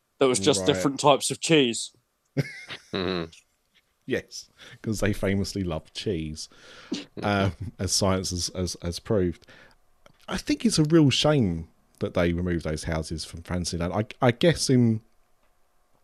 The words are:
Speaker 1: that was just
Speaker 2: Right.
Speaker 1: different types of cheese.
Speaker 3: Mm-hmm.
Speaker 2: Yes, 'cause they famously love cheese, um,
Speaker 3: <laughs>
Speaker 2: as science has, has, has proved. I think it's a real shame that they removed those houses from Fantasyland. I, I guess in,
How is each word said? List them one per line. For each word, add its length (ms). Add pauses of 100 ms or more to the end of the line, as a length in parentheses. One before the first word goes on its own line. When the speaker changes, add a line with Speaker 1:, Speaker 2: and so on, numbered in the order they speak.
(200)
Speaker 1:
that 80
was 100
just 220
Speaker 2:
Right. 80
Speaker 1:
different 320
types 320
of 80
cheese. 500 (1000)
Speaker 3:
Mm-hmm. 320 (840)
Speaker 2:
Yes, 420 (340)
'cause 180
they 120
famously 500
love 300
cheese, 560 (720)
um, 300 (140)
Speaker 3:
<laughs> 120
Speaker 2:
as 140
science 380
has, 240
has, 280
has 160
proved. 480 (840)
I 80
think 280
it's 140
a 60
real 260
shame 580 (320)
that 140
they 180
removed 320
those 200
houses 400
from 180
Fantasyland. 500
I, 140 (200)
I 60
guess 380
in, 300 (1040)